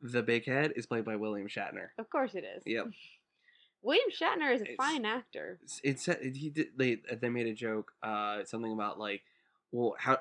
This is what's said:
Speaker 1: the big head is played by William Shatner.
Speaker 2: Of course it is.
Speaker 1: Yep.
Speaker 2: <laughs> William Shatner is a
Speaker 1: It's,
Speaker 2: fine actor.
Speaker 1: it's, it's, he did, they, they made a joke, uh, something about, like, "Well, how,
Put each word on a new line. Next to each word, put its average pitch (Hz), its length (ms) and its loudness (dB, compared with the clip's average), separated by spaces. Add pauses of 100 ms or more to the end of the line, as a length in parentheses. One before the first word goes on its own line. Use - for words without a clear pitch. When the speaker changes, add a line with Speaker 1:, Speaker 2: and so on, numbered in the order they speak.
Speaker 1:
the 123 200 0
big 117 240 4
head 143 300 4
is 117 100 -4
played 117 200 0
by 110 100 -2
William 104 320 -2
Shatner. 95 500 -6
Speaker 2:
Of 220 120 -8
course 269 240 2
it 175 100 -4
is. - 220 -10
Speaker 1:
Yep. - 240 0 (720)
Speaker 2:
<laughs> - 180 -20
William 359 280 4
Shatner 311 440 2
is 233 80 0
a 202 40 -4
Speaker 1:
It's, 156 100 -8
Speaker 2:
fine 277 300 0
actor. 214 540 -4 (220)
Speaker 1:
it's, 135 260 0
it's, 131 300 -2
he 151 120 -4
did, 147 280 -2
they, 127 180 4
they 120 340 -4
made 120 160 0
a 113 80 0
joke, 110 480 -2
uh, 104 420 -2
something 113 280 -4
about, 104 260 -2
like, 101 240 -2 (500)
"Well, 120 260 2
how, 131 220 4